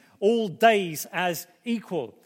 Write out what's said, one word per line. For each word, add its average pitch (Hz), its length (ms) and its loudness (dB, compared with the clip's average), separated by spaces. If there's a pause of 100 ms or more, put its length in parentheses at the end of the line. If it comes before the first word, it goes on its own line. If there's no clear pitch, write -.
(200)
all 220 280 2
days 185 640 2
as 175 360 -4 (160)
equal. 180 640 -6